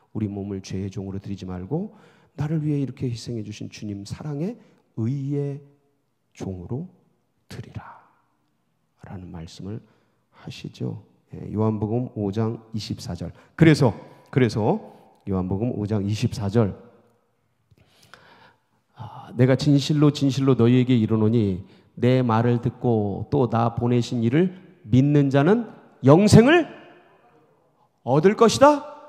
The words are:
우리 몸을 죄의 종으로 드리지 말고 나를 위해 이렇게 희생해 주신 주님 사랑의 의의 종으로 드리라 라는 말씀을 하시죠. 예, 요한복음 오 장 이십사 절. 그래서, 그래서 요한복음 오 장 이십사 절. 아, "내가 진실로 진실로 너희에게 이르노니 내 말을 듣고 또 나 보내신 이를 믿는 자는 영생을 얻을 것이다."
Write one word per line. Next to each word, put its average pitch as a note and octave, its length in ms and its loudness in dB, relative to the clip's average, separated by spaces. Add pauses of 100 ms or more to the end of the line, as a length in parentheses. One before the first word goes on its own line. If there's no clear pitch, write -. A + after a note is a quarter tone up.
(120)
우리 G#2+ 160 -4
몸을 G2 340 -10
죄의 G2 280 -8
종으로 G2 280 -10
드리지 F#2+ 260 -12
말고 F#2 520 -8 (380)
나를 D3+ 300 -4
위해 D3 160 -2
이렇게 B2+ 300 -6
희생해 A#2 320 -8
주신 G#2 280 -12
주님 G2+ 340 -12
사랑의 D3+ 540 -8 (380)
의의 C#3+ 640 -4 (720)
종으로 F#2+ 560 -10 (600)
드리라 - 500 -16 (1040)
라는 F#2 280 -16
말씀을 F#2 500 -14 (500)
하시죠. - 720 -12 (320)
예, - 180 -12
요한복음 A2 640 -2
오 G2+ 180 -4
장 A2+ 300 -4 (120)
이십사 G#2 400 -8
절. E2+ 180 -12 (220)
그래서, C#3+ 400 6 (360)
그래서 B2+ 600 0 (360)
요한복음 F#2+ 500 -4
오 G#2 80 -4
장 G2+ 180 -2
이십사 G#2+ 440 -4
절. G2+ 300 0 (2250)
아, - 420 -18
"내가 B2+ 200 4
진실로 D3 540 2
진실로 C3+ 440 0
너희에게 B2 420 4
이르노니 G#2+ 680 0 (300)
내 B2+ 280 2
말을 A#2 380 2
듣고 A2 680 -2
또 C3+ 180 2
나 A#2 260 0
보내신 A#2+ 480 -2
이를 D#3 600 -2
믿는 C#3 480 4
자는 E3+ 400 2 (340)
영생을 A3 640 8 (1400)
얻을 D#3 320 4
것이다." - 600 4 (120)